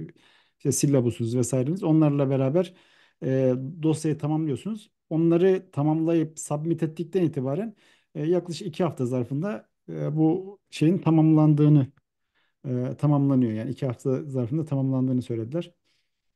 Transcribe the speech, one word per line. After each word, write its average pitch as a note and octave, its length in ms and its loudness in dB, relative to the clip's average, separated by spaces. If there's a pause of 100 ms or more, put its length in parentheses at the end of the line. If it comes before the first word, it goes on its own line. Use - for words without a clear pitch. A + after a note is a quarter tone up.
(580)
işte C#3 140 -2
sillabusunuz B2 640 0
vesaireniz. C3 460 -2
Onlarla D3 480 2
beraber, C#3 440 0 (480)
e, C3 320 0 (280)
dosyayı D#3 360 0
tamamlıyorsunuz. D#3 720 -4 (200)
Onları E3+ 600 2
tamamlayıp D#3+ 680 0
submit D#3+ 440 -4
ettikten E3 400 -4
itibaren, D3+ 520 -2 (400)
e, D3+ 120 -6
yaklaşık F3 400 -2
iki F3+ 180 -4
hafta C#3+ 220 -2
zarfında, C#3 600 -4 (200)
e, D3+ 280 -6
bu F#3 420 0 (120)
şeyin D#3+ 280 2
tamamlandığını, D3+ 880 6 (840)
e, B2+ 300 -4
tamamlanıyor. C#3 540 2
Yani A#2 180 -6
iki - 160 -6
hafta C3+ 380 -4
zarfında C3+ 400 -4
tamamlandığını C3 580 -2
söylediler. B2 500 -8 (640)